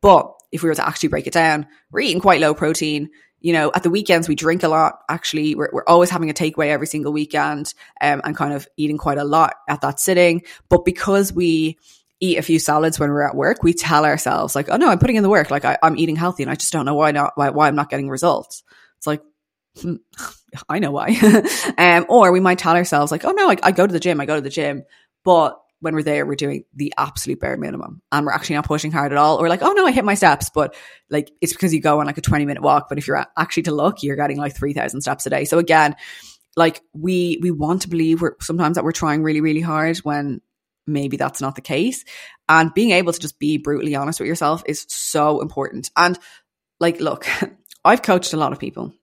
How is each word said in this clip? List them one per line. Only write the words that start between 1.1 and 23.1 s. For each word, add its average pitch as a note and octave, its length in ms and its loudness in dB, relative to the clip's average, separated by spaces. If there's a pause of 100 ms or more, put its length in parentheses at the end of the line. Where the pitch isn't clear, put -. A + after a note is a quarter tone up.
it - 60 -8
down, D#3 340 2 (240)
we're C#3+ 100 -4
eating A#3+ 200 -2
quite F3+ 200 4
low D3+ 140 2
protein. D3+ 560 -2 (300)
You E3+ 120 0
know, D#3 220 2
at F3+ 80 -2
the F3 80 2
weekends, E3+ 380 2
we D3+ 80 2
drink E3 260 0
a E3+ 60 2
lot. D#3 400 2
Actually, D3+ 480 -4
we're, D3 160 -4
we're - 160 -6
always F3 220 6
having E3+ 200 -2
a D3 40 -4
takeaway D#3+ 340 -2
every D3 180 -2
single D3+ 260 -4
weekend, D3 640 -4 (260)
um, C#3+ 220 0
and D3 140 -6
kind C#3+ 160 -4
of C#3 240 -8
eating D3+ 220 -2
quite C#3+ 200 -2
a C#3+ 60 -4
lot D3+ 300 2 (140)
at C#3+ 120 -2
that C#3 180 -4
sitting. F3 440 2 (260)
But F3 160 4
because G3 480 0
we D#3+ 460 0 (400)
eat F3+ 200 0
a C#3+ 40 -4
few D#3+ 160 2
salads D#3 400 0
when D3 120 0
we're C#3+ 180 0
at C3+ 80 -6
work, C#3+ 260 0
we E3+ 120 4
tell D#3 300 2
ourselves, D3+ 500 -2
like, C#3+ 140 -4
"Oh - 80 0
no, D4 120 4
I'm F#3 100 4
putting A#3+ 180 4
in G#3+ 60 2
the G3 60 4
work. F3+ 220 2
Like, C#3+ 140 -2
I, C#3 180 0
I'm D#3+ 160 2
eating D#3+ 180 0
healthy F3 260 -2
and B2+ 80 -6
I C#3+ 40 -4
just - 180 -6
don't D3 140 -2
know C#3+ 80 0
why D3+ 160 2
not, D3 260 -2
why, C#3+ 140 0
why D3 180 2
I'm C#3+ 80 0
not C#3+ 140 -2
getting C#3 180 -6
results." C3+ 540 -2 (360)
It's - 80 -12
like, D3+ 160 -4 (580)
hmm, E3+ 160 -6 (340)
<laughs> - 380 -20
I D#3 100 -4
know D3+ 140 -2
why. G#3 240 -2
<laughs> G#3+ 260 6 (360)
Um, F3 300 4
or G3+ 240 8
we F#3 80 4
might F3+ 180 2
tell E3 160 2
ourselves, D#3 380 2